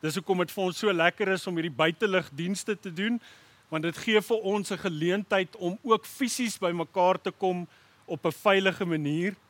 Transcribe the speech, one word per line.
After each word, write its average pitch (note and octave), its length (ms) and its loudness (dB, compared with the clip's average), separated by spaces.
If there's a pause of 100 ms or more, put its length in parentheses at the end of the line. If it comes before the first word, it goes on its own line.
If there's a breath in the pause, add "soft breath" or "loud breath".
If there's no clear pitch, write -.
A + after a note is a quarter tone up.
Dis D#3 140 -4
hoekom F#3 220 0
dit F3+ 140 0
vir G3 120 -4
ons F3+ 140 -2
so G#3 160 2
lekker F3 340 2
is F#3+ 200 -2
om F3+ 80 -4
hierdie D3+ 220 -4
buiteligdienste F3+ 1000 0
te F#3 140 -12
doen, A3 280 -2 (480 loud breath)
want D#3 140 -4
dit E3+ 140 -2
gee G#3+ 240 4
vir A3 160 0
ons G3+ 340 -2
'n F#3 60 -4
geleentheid F#3 760 0
om F3+ 280 -4
ook A3+ 220 2
fisies A#3+ 520 -4
by F3 140 0
mekaar F3+ 500 0
te F#3+ 100 -4
kom F3+ 360 -4 (380 soft breath)
op E3 200 -8
'n D#3+ 60 2
veilige G3 540 4
manier. E3 500 0 (140)